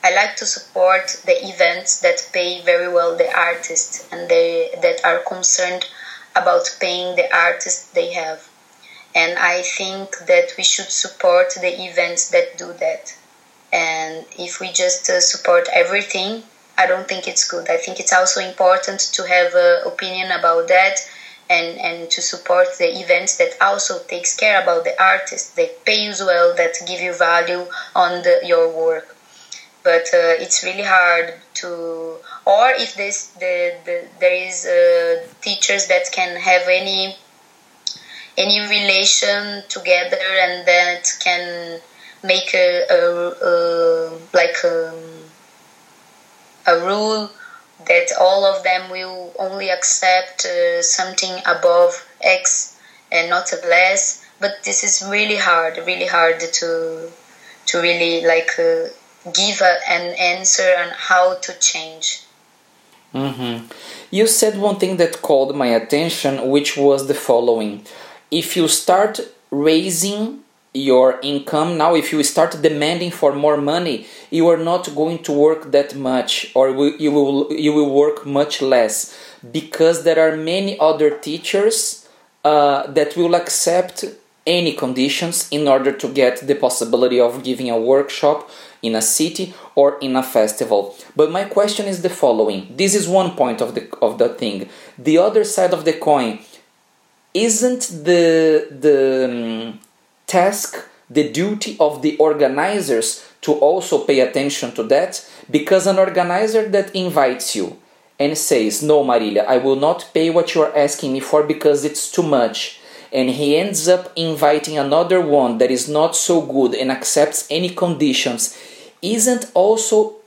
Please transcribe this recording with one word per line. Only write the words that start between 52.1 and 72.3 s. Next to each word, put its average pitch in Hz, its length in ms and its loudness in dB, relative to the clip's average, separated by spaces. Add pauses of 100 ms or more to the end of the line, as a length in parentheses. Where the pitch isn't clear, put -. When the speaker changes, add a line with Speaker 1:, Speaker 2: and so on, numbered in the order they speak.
Speaker 1:
X - 580 -2 (320)
and 170 180 -2
not 180 220 -2 (160)
less. 185 580 2 (140)
But 202 240 -6
this - 240 -2
is - 80 0 (160)
really 208 240 0
hard, 170 380 0 (120)
really 180 220 -4
hard 165 320 2
to, 165 720 -4 (540)
to - 160 -4
really, 170 440 0
like, 165 320 2
uh, 165 300 0 (460)
give 196 280 0
a, 180 120 6 (160)
an 175 260 -4 (200)
answer 185 340 0 (140)
on 170 120 -8
how 185 400 2 (100)
to 185 140 -10
change. 160 640 -4 (880)
Speaker 2:
Mm-hmm. 123 540 -6 (440)
You 208 160 2
said 214 300 2
one 202 220 0
thing 185 180 0
that 170 240 0
called 139 340 2
my 135 120 0
attention, 135 800 0
which 143 280 0
was 139 300 2
the 135 120 -2 (100)
following. 113 560 0 (460)
If 165 260 -2
you 165 100 2
start 196 520 2 (320)
raising 185 880 0 (360)
your 131 460 4
income 151 560 -2
now, 160 180 4
if 156 160 0
you 151 120 0
start 165 380 0